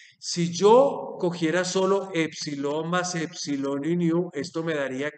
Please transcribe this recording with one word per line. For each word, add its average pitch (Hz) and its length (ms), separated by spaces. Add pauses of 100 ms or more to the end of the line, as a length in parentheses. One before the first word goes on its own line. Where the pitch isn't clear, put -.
(180)
Si 170 340
yo 233 680
cogiera 175 460
solo 190 500
epsilon 156 720
más 175 260
epsilon 143 680
y 170 120
nu, 175 360
¿esto 147 300
me 160 120
daría 135 440